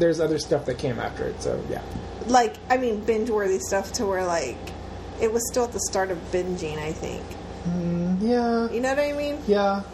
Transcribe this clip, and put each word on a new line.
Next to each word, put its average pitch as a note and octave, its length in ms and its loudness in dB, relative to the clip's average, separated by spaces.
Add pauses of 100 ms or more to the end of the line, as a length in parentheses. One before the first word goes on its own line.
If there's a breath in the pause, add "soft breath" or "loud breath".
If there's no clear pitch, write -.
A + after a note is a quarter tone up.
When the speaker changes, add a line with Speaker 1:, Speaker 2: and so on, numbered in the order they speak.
Speaker 1:
there's E3 180 6
other D#3 220 2
stuff - 260 2
that B2+ 120 -2
came B2 200 -2
after A2+ 260 -4
it, - 160 -4
so B1 300 -2
yeah. B1 120 -4 (440)
Speaker 2:
Like, A#3+ 300 4 (120)
I B3+ 100 4
mean, A3+ 260 0
binge-worthy G#3+ 560 2
stuff G3 340 -2
to A#3+ 120 0
where, F#3 200 2
like, D3+ 300 0 (640)
it A3 120 2
was A#3 160 0
still B3 160 2
at A#3 80 -2
the G3 60 -4
start F#3+ 320 0
of F3 80 -2 (140)
binging, F3+ 460 -2
I D#3 120 -4
think. - 320 -6 (460)
Speaker 1:
Mm, F3 520 0
yeah. A#3 540 4
Speaker 2:
You A#3 60 0
know C4 80 2
what C4+ 100 0
I D4 140 2
mean? C#4+ 340 -2
Speaker 1:
Yeah. G3+ 460 4